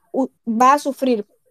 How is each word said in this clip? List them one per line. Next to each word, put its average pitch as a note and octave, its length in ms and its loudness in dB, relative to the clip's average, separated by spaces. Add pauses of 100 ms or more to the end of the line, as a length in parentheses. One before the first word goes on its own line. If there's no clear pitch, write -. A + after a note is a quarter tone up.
(120)
u-, C4 160 -2 (200)
va B3 260 4
a D4 40 -2
sufrir. C4 480 -4 (240)